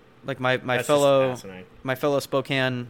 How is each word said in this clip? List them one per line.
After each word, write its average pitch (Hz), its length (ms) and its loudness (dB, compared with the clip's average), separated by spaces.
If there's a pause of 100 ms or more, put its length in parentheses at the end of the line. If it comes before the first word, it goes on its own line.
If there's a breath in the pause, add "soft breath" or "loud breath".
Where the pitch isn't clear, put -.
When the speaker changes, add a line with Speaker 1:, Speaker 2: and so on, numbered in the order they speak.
(260)
Speaker 1:
Like, 135 140 -8
my, 127 180 0
my 123 200 -2
Speaker 2:
That's - 20 0
just 123 80 -4
Speaker 1:
fellow, 139 440 4
Speaker 2:
asinine. 95 340 -14 (180)
Speaker 1:
my 131 120 -4
fellow 143 240 0
Spokane, 131 720 -2